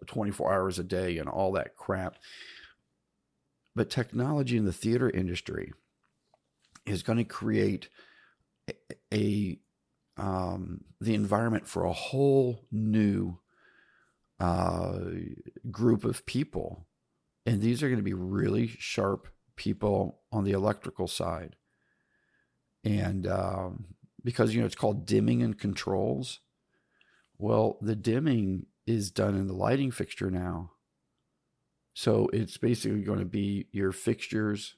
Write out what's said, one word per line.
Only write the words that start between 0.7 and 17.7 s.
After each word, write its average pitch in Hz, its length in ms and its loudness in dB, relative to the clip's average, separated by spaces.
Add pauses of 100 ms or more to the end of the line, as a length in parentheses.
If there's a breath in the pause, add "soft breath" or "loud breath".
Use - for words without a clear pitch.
a - 20 -4
day 90 360 -2
and 73 100 -6
all 95 240 0
that - 240 -4
crap. 95 400 -4 (1600 loud breath)
But 110 120 0
technology 127 680 0
in 110 80 4
the 92 80 2
theater 120 360 0
industry - 640 -4 (1120)
is 95 180 -2
gonna 113 200 2
create 104 640 0 (800 soft breath)
a, - 60 -10 (380)
a, 104 460 2 (580)
um, 92 640 -4 (200)
the 107 140 2
environment 104 540 2
for 90 160 -2
a 90 80 2
whole 135 800 2
new, 104 680 2 (1000 soft breath)
uh, 90 580 0 (720)
group 110 340 4
of - 220 -2
people. - 640 -6 (580)
And 104 160 2
these 120 180 2